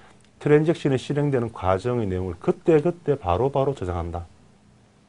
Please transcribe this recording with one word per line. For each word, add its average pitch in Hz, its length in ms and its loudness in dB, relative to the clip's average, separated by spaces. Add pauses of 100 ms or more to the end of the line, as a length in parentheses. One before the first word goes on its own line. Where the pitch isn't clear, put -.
(400)
트랜잭션이 151 580 2
실행되는 135 560 -2
과정의 101 540 0
내용을 92 320 -4
그때그때 160 800 0
바로바로 135 560 0
저장한다. 85 500 -6 (840)